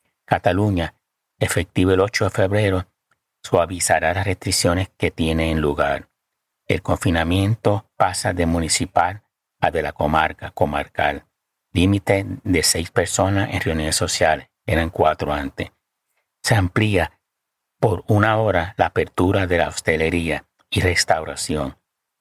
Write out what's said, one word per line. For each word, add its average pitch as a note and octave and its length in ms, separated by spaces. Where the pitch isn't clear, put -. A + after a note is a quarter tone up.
Cataluña, F#2 680
efectivo G2 540
el F#2 80
ocho G#2 240
de F#2+ 60
febrero, G2 560
suavizará E2+ 720
las F#2+ 100
restricciones F#2 720
que E2+ 140
tiene D#2+ 400
en D#2+ 100
lugar. C#2+ 480
El - 140
confinamiento G2 1160
pasa F#2+ 360
de F2 140
municipal E2+ 760
a F2 100
de D#2 120
la D2 100
comarca, D#2 600
comarcal. D2 720
Límite G2 520
de E2+ 180
seis E2+ 280
personas F#2+ 640
en F2+ 80
reuniones D#2 360
sociales, D#2+ 520
eran E2 240
cuatro D#2 440
antes. C#2+ 400
Se - 120
amplía G2 680
por G#2 260
una G#2+ 320
hora F#2+ 400
la F2 80
apertura F#2 600
de F2 120
la D#2+ 100
hostelería D#2+ 800
y - 100
restauración. D#2+ 960